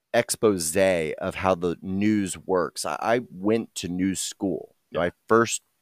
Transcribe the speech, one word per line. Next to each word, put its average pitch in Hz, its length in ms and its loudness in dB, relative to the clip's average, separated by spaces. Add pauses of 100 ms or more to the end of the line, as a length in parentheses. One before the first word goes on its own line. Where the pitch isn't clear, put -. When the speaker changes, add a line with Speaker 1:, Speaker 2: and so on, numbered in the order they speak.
(120)
Speaker 1:
expose 95 640 0
of 92 580 0
how 95 200 2
the 87 280 -2
news 98 560 0
works. 87 460 -2
I, 80 160 -4
I 120 200 2 (100)
went 104 460 -2
to 90 120 -6
news 92 320 0
school. - 540 -6 (160)
Speaker 2:
Yeah. 78 100 -2
Speaker 1:
My 87 120 0 (160)
first 113 340 2 (200)